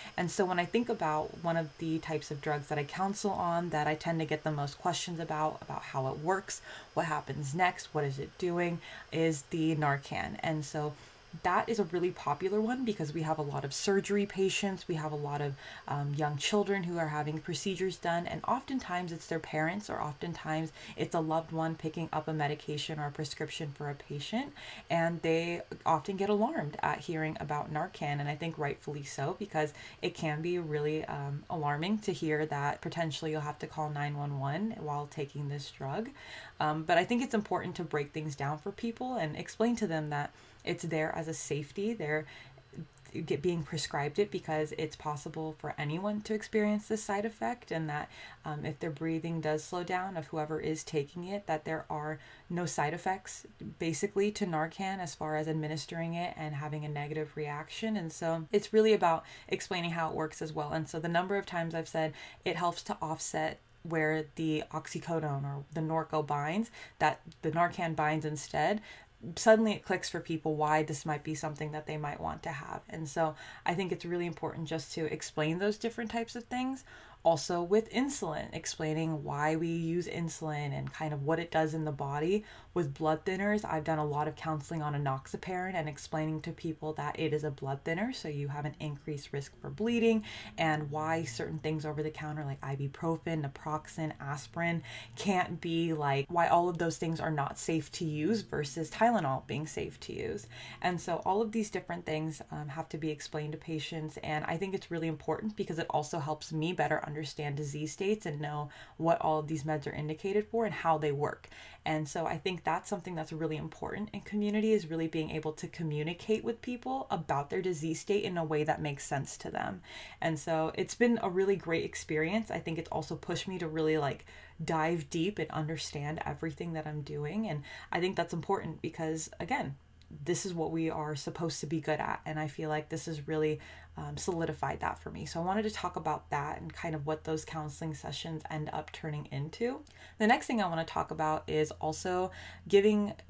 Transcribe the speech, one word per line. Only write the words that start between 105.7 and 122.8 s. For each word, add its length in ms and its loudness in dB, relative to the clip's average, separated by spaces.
it 120 -2
also 280 0
helps 360 -2
me 180 2
better 340 2
understand 520 -4
disease 340 -4
states 340 0
and 140 -4
know 300 -4
what 240 4
all 200 4
of 100 -2
these 160 -2
meds 200 0
are 80 -4
indicated 540 2
for 160 4
and 100 2
how 240 4
they 140 4
work. 380 0
And 240 2
so 200 0
I 100 0
think 260 -2
that's 240 2
something 280 -4
that's 180 -4
really 240 0
important 560 -6
in 80 -6
community, 500 4
is 160 6
really 200 0
being 240 0
able 220 -2
to 140 -8
communicate 760 0
with 180 -2
people 480 -4
about 400 0
their 120 0
disease 380 0
state 240 2
in 140 0
a 60 2
way 200 2
that 200 2
makes 200 -4
sense 340 -2
to 120 -6
them. 320 -4
And 160 2
so 380 2
it's 180 0
been 300 6
a 60 2
really 260 4
great 280 0
experience. 680 0
I 80 -2
think 180 -4
it's 140 -6